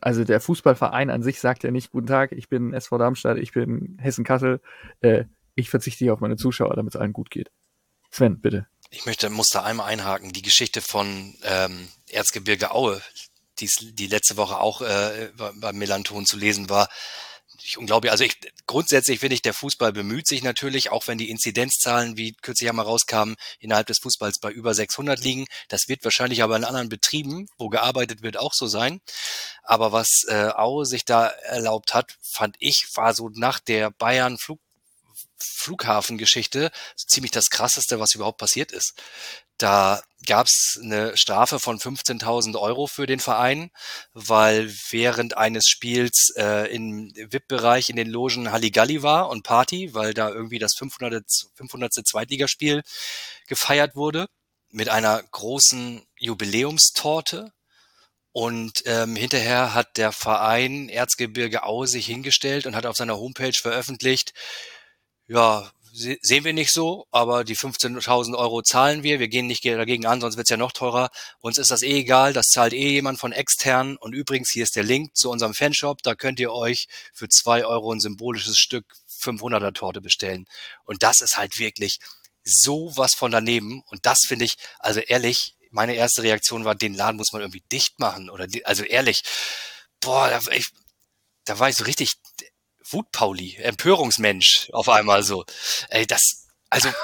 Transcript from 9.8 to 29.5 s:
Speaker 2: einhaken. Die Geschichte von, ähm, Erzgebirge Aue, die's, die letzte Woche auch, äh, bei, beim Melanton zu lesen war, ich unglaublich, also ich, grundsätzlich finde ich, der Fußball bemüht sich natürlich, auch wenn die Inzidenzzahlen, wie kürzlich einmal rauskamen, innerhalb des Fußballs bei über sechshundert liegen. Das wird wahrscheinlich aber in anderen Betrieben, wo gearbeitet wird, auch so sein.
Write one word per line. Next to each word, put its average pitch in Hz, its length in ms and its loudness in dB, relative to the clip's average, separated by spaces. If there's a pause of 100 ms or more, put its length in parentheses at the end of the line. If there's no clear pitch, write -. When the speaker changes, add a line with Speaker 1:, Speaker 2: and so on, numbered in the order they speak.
Speaker 2:
einhaken. 98 460 -4
Die 95 100 -10
Geschichte - 400 2
von, 98 600 -4
ähm, 92 460 -2 (200)
Erzgebirge 101 640 -2
Aue, 107 320 0 (560)
die's, - 220 -2
die 110 260 -8
letzte 101 300 2
Woche 98 240 0
auch, 107 220 0
äh, 107 540 -2
bei, 107 200 -8
beim 104 220 -6
Melanton 101 480 -4
zu 104 100 2
lesen 101 320 -2
war, 101 200 4 (760)
ich - 140 -8
unglaublich, 113 340 2
also 107 100 2
ich, 123 140 2 (300)
grundsätzlich 135 520 2
finde 135 160 -2
ich, 120 80 -2
der 110 120 0
Fußball 120 380 -2
bemüht 104 360 -4
sich 131 160 0
natürlich, 131 480 -2
auch 113 160 -4
wenn 117 100 -6
die 110 120 -6
Inzidenzzahlen, 120 840 0
wie 113 180 -8
kürzlich 120 340 -4
einmal 113 160 0
rauskamen, 110 500 0 (240)
innerhalb 110 300 0
des 110 100 -2
Fußballs 107 400 -4
bei 107 140 -8
über 113 220 -2
sechshundert 120 500 -2
liegen. 131 220 -2 (220)
Das - 200 -4
wird 131 160 -6
wahrscheinlich 120 400 0
aber 110 120 2
in 113 80 -2
anderen 123 240 -4
Betrieben, 147 600 -4 (100)
wo 113 120 -8
gearbeitet 117 520 -2
wird, 110 140 -8
auch 127 160 -4
so 123 160 -2
sein. 120 320 -2 (640)